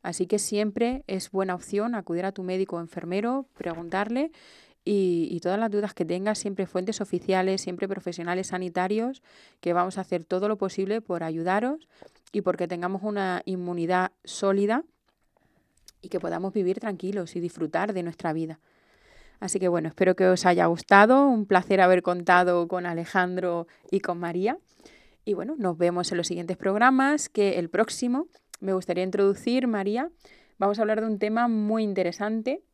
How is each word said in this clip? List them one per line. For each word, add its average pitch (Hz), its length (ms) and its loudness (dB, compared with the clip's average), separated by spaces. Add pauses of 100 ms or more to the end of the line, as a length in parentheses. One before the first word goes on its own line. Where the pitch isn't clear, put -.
Así 175 240 -6
que 208 100 0
siempre 214 680 -2
es 190 240 -8
buena 190 240 -2
opción 208 400 -4
acudir 175 300 -4
a 196 80 -4
tu 196 100 -12
médico 185 320 -4
o 170 60 -6
enfermero, 202 680 -4 (100)
preguntarle 196 720 -4 (540)
y, 185 460 0
y 170 80 -4
todas 185 200 -2
las 226 120 -2
dudas 208 240 -4
que 175 100 -2
tengas, 190 320 -2
siempre 196 300 -4
fuentes 185 340 -4
oficiales, 190 600 0
siempre 180 260 -6
profesionales 180 640 -4
sanitarios, 190 760 -2 (360)
que 175 140 -2
vamos 180 240 0
a - 40 -6
hacer 175 220 -4
todo 190 260 -2
lo 208 100 -2
posible 196 420 -2
por 175 220 -6
ayudaros 190 640 -2 (440)
y 208 100 -2
porque 180 260 -2
tengamos 180 340 -4
una 196 440 -2
inmunidad 180 680 -2 (120)
sólida 202 600 0 (1160)
y 185 80 -18
que 180 120 -4
podamos 170 320 -4
vivir 196 260 0
tranquilos 190 560 -6
y 180 60 -4
disfrutar 170 520 -2
de 185 100 -2
nuestra 170 280 -6
vida. 160 280 -6 (840)
Así 196 180 -4
que 185 80 2
bueno, 165 220 2
espero 185 260 4
que 185 120 4
os 185 180 4
haya 175 200 6
gustado, 208 640 8
un 220 180 2
placer 190 360 4
haber 180 220 6
contado 175 680 4
con 180 160 -4
Alejandro 175 800 -2 (240)
y 196 80 2
con 175 180 -4
María. 180 400 -2 (680)
Y 208 80 -2
bueno, 240 240 -6
nos 180 200 -2
vemos 175 340 0
en 180 60 -2
los 170 100 -2
siguientes 175 280 -6
programas, 262 720 2
que 202 320 0
el 170 100 -4
próximo 240 580 -2 (340)
me 190 100 -4
gustaría 185 320 -2
introducir, 202 640 2
María, 220 420 -2 (480)
vamos 202 220 0
a 226 40 4
hablar 214 180 2
de 226 60 -2
un 208 120 -2
tema 220 300 0
muy 220 340 0
interesante 214 800 -2 (120)